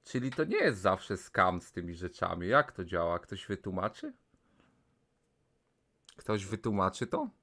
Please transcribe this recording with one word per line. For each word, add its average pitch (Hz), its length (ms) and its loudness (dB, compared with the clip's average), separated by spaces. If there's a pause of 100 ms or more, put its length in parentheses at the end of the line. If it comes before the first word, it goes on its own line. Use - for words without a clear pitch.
Czyli 127 260 -2
to 156 140 0
nie 214 120 0
jest 160 240 2
zawsze 95 360 2
skam 90 440 4
z - 120 -20
tymi 87 220 -6
rzeczami. 87 540 -4
Jak 143 240 4
to 92 120 -8
działa? 85 340 0
Ktoś - 280 -12
wytłumaczy? 101 640 -4 (2000)
Ktoś 104 300 -2
wytłumaczy 104 600 0
to? 262 240 -2 (120)